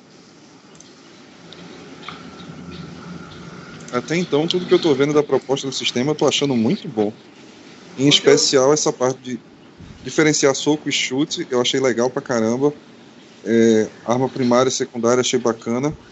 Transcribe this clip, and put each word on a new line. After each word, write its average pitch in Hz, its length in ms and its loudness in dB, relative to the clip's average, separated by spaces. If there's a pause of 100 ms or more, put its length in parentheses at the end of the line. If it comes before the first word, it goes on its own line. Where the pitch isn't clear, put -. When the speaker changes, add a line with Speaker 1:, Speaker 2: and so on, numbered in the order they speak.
(4000)
Speaker 1:
Até 123 240 -4
então, 160 300 0
tudo 180 200 -4
que 180 80 4
eu 175 40 6
tô 170 160 2
vendo 143 180 2
da 147 100 4
proposta 139 440 -2
do 135 60 -6
sistema, 127 400 -2
eu - 20 -4
tô 151 140 2
achando 139 260 0
muito 123 320 0
bom. 110 260 -2 (840)
Em 131 60 0
Speaker 2:
Porque 143 40 4
Speaker 1:
especial 143 640 4
essa 151 200 0
parte 127 280 -2
de 127 200 -10 (640)
diferenciar 151 500 2
soco 147 340 -2
e 139 40 -4
chute, 147 580 -2
eu 123 100 2
achei 131 200 0
legal 123 280 2
pra 131 140 -4
caramba. 120 500 0 (720)
É, 113 440 4 (160)
arma 123 240 0
primária 123 400 2
e 127 40 0
secundária, 123 500 0
achei 123 180 0
bacana. 120 520 -2 (200)